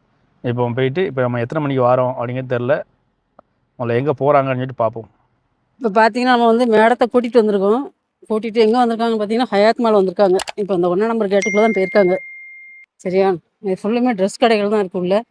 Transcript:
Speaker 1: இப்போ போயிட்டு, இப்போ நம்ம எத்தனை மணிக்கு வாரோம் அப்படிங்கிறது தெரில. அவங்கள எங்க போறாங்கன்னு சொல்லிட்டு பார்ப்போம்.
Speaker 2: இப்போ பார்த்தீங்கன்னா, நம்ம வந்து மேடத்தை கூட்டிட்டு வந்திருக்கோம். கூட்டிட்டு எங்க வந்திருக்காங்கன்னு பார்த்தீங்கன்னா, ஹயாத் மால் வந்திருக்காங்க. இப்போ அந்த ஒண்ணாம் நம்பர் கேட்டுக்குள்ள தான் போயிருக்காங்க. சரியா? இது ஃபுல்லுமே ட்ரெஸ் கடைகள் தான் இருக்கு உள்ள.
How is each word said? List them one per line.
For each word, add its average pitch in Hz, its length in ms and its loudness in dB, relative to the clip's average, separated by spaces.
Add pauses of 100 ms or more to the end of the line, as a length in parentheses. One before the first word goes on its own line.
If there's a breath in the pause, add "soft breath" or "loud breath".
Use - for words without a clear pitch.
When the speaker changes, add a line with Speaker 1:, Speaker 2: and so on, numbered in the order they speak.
(440)
Speaker 1:
இப்போ 123 220 -2 (100)
போயிட்டு, 131 300 -2
இப்போ 135 160 -4
நம்ம 123 180 -2
எத்தனை 120 220 -4
மணிக்கு 139 220 0
வாரோம் 127 300 2
அப்படிங்கிறது 127 400 -6
தெரில. 120 200 -2 (1040)
அவங்கள 117 200 -4
எங்க 143 200 -2
போறாங்கன்னு 135 380 2
சொல்லிட்டு 127 260 -8
பார்ப்போம். 110 240 -6 (720)
Speaker 2:
இப்போ 240 100 -2
பார்த்தீங்கன்னா, 226 440 2
நம்ம 233 160 4
வந்து 233 160 2
மேடத்தை 226 400 2
கூட்டிட்டு 240 340 2
வந்திருக்கோம். 208 420 0 (440)
கூட்டிட்டு 214 380 -4
எங்க 220 120 2
வந்திருக்காங்கன்னு 226 440 0
பார்த்தீங்கன்னா, 233 300 -2
ஹயாத் 214 320 2
மால் 220 160 4
வந்திருக்காங்க. 185 380 2 (180)
இப்போ 202 180 -4
அந்த 180 160 0
ஒண்ணாம் 208 220 0
நம்பர் 220 200 -2
கேட்டுக்குள்ள 202 340 2
தான் 220 120 0
போயிருக்காங்க. 190 380 2 (880)
சரியா? 190 260 0 (340)
இது 190 180 -4
ஃபுல்லுமே 240 340 0
ட்ரெஸ் 190 280 -4
கடைகள் 214 320 2
தான் 214 100 0
இருக்கு 185 200 -6
உள்ள. 180 120 0 (160)